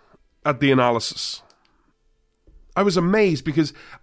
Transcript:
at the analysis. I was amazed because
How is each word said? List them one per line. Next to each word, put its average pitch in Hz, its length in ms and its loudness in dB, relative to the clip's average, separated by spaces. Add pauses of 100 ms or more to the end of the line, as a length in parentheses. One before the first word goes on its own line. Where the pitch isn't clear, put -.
(440)
at 139 160 -2
the 139 100 2
analysis. 123 720 0 (1300)
I 196 80 2
was 185 120 0
amazed 185 480 2
because 147 280 -2 (300)